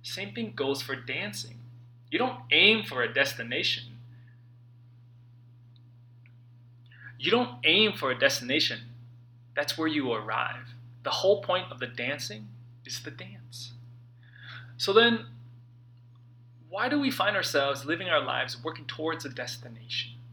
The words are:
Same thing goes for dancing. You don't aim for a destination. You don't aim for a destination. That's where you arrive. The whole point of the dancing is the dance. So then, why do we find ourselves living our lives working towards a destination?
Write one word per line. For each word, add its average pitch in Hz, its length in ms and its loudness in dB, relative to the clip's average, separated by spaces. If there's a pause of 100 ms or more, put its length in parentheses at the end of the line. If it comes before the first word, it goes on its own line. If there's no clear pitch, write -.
Same 196 320 -8
thing - 220 -4
goes 135 260 0
for 135 140 -4
dancing. 170 640 -8 (520)
You 160 100 0
don't 254 200 0 (120)
aim 202 320 8
for 127 200 -2
a 117 100 -2
destination. 131 720 0 (3250)
You 147 120 0
don't 240 320 2
aim 196 300 6
for 135 180 -2
a 120 60 0
destination. 131 640 2 (760)
That's 147 220 -2
where 160 100 0
you 143 260 0
arrive. 110 600 -4 (280)
The 139 60 -4
whole 202 320 4
point 185 300 -2
of - 80 -14
the 127 80 -4
dancing 135 600 -6 (380)
is - 160 -10
the 151 100 -10
dance. - 600 -16 (1040)
So 196 160 0
then, 226 320 8 (1400)
why 214 200 0
do 294 100 4
we 269 100 4
find 202 260 4
ourselves 139 500 2
living 175 220 -2
our 151 160 4
lives - 400 -2
working 156 220 -8
towards 160 400 -4
a 139 40 -8
destination? - 840 -8 (220)